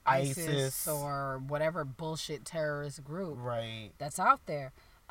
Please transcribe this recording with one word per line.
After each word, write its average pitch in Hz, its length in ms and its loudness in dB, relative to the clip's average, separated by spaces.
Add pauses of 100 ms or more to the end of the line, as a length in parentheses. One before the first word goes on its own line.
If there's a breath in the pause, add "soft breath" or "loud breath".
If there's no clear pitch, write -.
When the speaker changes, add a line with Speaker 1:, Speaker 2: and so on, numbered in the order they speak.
Speaker 1:
isis 135 420 4
Speaker 2:
isis. 139 400 2
Speaker 1:
or 139 580 -2
whatever 151 380 0
bullshit 156 600 -6
terrorist 147 600 -2
group 160 340 -6
Speaker 2:
Right. 113 600 -4
Speaker 1:
that's 147 200 -6
out - 280 6
there. 143 260 -4 (380 soft breath)